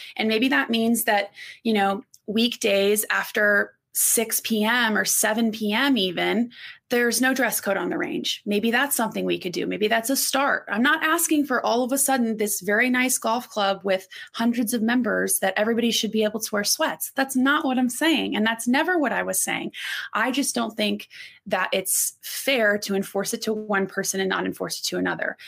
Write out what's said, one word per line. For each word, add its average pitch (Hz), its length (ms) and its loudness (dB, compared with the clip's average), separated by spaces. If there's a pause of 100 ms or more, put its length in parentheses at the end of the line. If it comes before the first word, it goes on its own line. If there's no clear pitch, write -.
(180)
And 214 100 0
maybe 220 220 2
that 277 200 0
means 226 360 0
that, 202 260 0 (320)
you 226 80 0
know, 196 320 2 (240)
weekdays 208 840 2
after 208 680 0 (180)
six - 460 0
P 214 240 0
M 226 340 2
or 196 60 2
seven 220 480 2
P 208 220 -2
M 262 240 4
even, 185 540 0 (380)
there's 240 300 2
no 262 140 4
dress 247 260 0
code 196 160 -2
on - 140 -2
the 175 80 -2
range. - 480 -4
Maybe 208 260 2
that's 269 240 0
something 214 300 -2
we 175 140 0
could 175 120 -6
do. 175 160 -4
Maybe 180 200 -2
that's 226 220 0
a 269 60 2
start. - 540 0
I'm 208 140 0
not 311 200 2
asking 311 440 2
for 247 180 0
all 233 180 2
of 240 80 -2
a 269 60 0
sudden 240 400 2
this 214 240 -2
very 208 280 2
nice 254 280 2
golf 233 320 -2
club 196 340 0
with 190 240 0 (260)
hundreds 233 400 0
of 226 80 0
members 208 580 2
that 190 180 0
everybody 226 340 2
should 214 200 0
be 220 120 2
able 214 160 -2
to - 140 -6
wear 208 100 0
sweats. - 520 -2
That's 269 200 -2
not 285 300 4
what 254 120 2
I'm 254 120 2
saying. 247 460 0
And 214 100 2
that's 226 220 0
never 311 300 2
what 262 140 2
I 185 120 0
was 185 180 -2
saying. - 320 -4 (400)
I 226 180 0
just 269 240 -2
don't 226 220 -2
think 208 320 -2 (380)
that 185 260 0
it's - 480 -2
fair 220 560 0
to 202 180 -2
enforce 196 380 -2
it 226 80 -8
to 220 120 -2
one 208 340 0
person 190 340 -4
and 190 80 0
not 180 160 -2
enforce 175 340 -6
it - 60 -8
to 180 120 -4
another. 180 380 -2 (120)